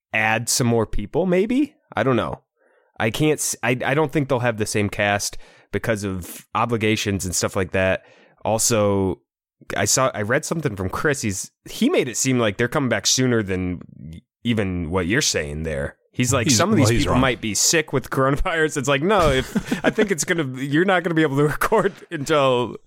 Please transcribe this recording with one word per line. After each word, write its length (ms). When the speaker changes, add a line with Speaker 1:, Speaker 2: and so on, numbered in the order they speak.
Speaker 1:
add 360
some 180
more 180
people, 400
maybe. 500
I 80
don't 120
know. 260
I 100
can't 300
s-, 240
I, 220
I 80
don't 180
think 180
they'll 100
have 180
the 80
same 240
cast 480
because 320
of 420
obligations 680
and 100
stuff 200
like 160
that. 320
Also, 760
I 100
saw, 280
I 80
read 240
something 300
from 140
Chris. 320
He's, 300
he 200
made 180
it 80
seem 240
like 180
they're 100
coming 220
back 180
sooner 360
than 380
even 480
what 160
you're 140
saying 420
there. 340
He's 200
like, 160
Speaker 2:
He's, 80
Speaker 1:
"Some 160
of 80
Speaker 2:
well, 80
Speaker 1:
these 40
Speaker 2:
he's 100
Speaker 1:
people 140
Speaker 2:
wrong. 60
Speaker 1:
might 200
be 120
sick 380
with 180
coronavirus." 680
It's 100
like, 140
"No, 300
if, 520
I 60
think 220
it's 120
gonna, 220
you're 240
not 180
gonna 100
be 100
able 120
to 80
<laughs> 40
record 440
until 760